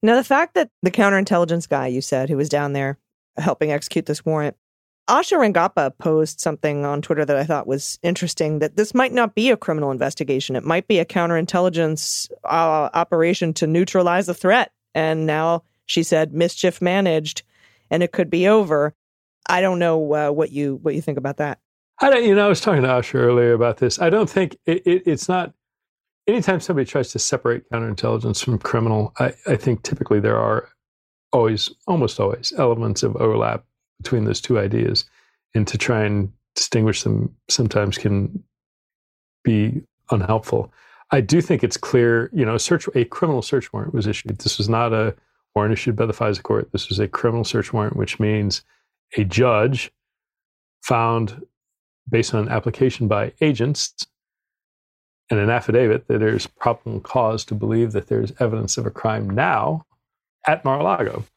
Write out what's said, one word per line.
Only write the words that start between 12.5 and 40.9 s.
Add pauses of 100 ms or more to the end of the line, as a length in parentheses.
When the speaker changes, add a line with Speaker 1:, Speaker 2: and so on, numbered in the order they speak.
Speaker 1:
operation
to
neutralize
the
threat. (220)
And
now (220)
she
said,
"Mischief
managed, (480)
and
it
could
be
over." (540)
I
don't
know,
uh,
what
you,
what
you
think
about
that. (420)
Speaker 2:
I
don't,
you
know,
I
was
talking
to
Asha
earlier
about
this.
I
don't
think
it,
it,
it's
not, (760)
anytime
somebody
tries
to
separate
counterintelligence
from
criminal,
I, (140)
I
think
typically
there
are (640)
always, (200)
almost
always,
elements
of
overlap (360)
between
those
two
ideas. (500)
And
to
try
and (220)
distinguish
them (140)
sometimes
can (960)
be (280)
unhelpful. (380)